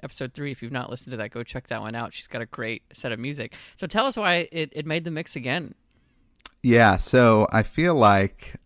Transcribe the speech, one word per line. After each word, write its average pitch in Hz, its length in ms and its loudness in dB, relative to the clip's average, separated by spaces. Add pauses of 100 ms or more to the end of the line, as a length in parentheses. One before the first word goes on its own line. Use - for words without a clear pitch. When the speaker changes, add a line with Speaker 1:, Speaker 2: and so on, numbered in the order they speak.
Speaker 1:
episode 131 300 -12
three. 143 180 -10
If - 100 -14
you've 117 100 -12
not 127 200 -8
listened 127 200 -14
to 120 60 -10
that, 107 140 -10
go 117 120 -10
check - 260 -14
that 110 120 -6
one 110 140 -10
out. 117 180 -10
She's - 140 -16
got 117 160 -10
a - 20 -10
great 113 380 -10 (100)
set 123 200 -10
of 104 60 -10
music. 131 360 -10 (220)
So 185 100 -10
tell 220 180 -2
us 262 120 -4
why 175 340 -2
it, 160 220 -6
it 147 120 -8
made 160 200 -4
the 170 60 -6
mix 156 240 -8
again. 135 380 -6 (880)
Speaker 2:
Yeah, 117 360 6
so 113 540 4
I 110 120 2
feel 165 320 0
like, 101 600 2 (100)